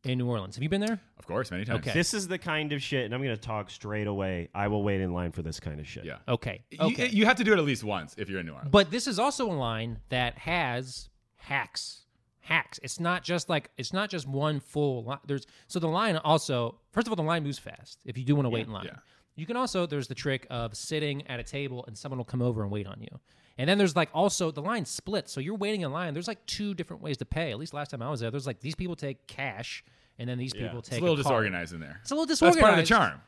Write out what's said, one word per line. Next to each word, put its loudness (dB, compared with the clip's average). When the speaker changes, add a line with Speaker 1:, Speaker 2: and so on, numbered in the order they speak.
Speaker 1:
in 0
New 0
Orleans. -2
Have -4
you 0
been 2
there? 0
Speaker 2:
Of -20
course, -2
many -2
times. 0
Speaker 1:
Okay. -2
Speaker 3:
This 2
is -2
the -2
kind -2
of -4
shit, 0
and -4
I'm -2
gonna -2
talk -6
straight -4
away. -2
I 0
will 2
wait 2
in 0
line -2
for -6
this -6
kind -8
of -10
shit. -12
Speaker 2:
Yeah. -10
Speaker 1:
Okay. -2
Speaker 2:
You, -16
Speaker 1:
Okay. 2
Speaker 2:
you 6
have 6
to 0
do 8
it 8
at 4
least 0
once -2
if -6
you're -4
in -6
New -10
Orleans. -6
Speaker 1:
But 8
this -2
is -2
also 0
a -2
line -2
that 0
has -2
hacks. -6
Hacks. -2
It's -8
not 0
just -2
like, 0
it's -6
not -2
just -6
one 0
full -2
li-, -6
there's, -4
so -4
the 0
line 2
also, 2
first 2
of -2
all, 0
the 0
line 2
moves -4
fast -16
if -6
you -4
do 6
wanna 4
wait 2
Speaker 2:
Yeah, -4
Speaker 1:
in -10
line. -8
Speaker 2:
yeah. -12
Speaker 1:
You -10
can -4
also, 0
there's -2
the -6
trick -2
of -4
sitting -2
at -6
a -8
table -6
and -14
someone -6
will -2
come 0
over 2
and -2
wait -2
on -12
you. -12
And 0
then 6
there's, 4
like, 2
also 2
the -8
line -2
splits. -4
So -4
you're -4
waiting -2
in -2
line. -4
There's, -4
like, -8
two -2
different -8
ways -2
to -4
pay. -2
At -4
least -8
last -6
time -6
I -4
was -2
there, -2
there's, -4
like, -6
these -6
people -4
take -8
cash -8
and -4
then -4
these -4
Speaker 3:
Yeah. -6
Speaker 1:
people -6
Speaker 3:
It's -14
a -8
Speaker 1:
take -2
Speaker 2:
It's 0
a 0
little 4
Speaker 1:
a 2
card. 4
Speaker 2:
disorganized -2
in -8
there. -12
Speaker 1:
It's -8
a 0
little 2
Speaker 2:
That's 2
part 12
of 8
the 8
Speaker 1:
disorganized. 2
Speaker 2:
charm. 6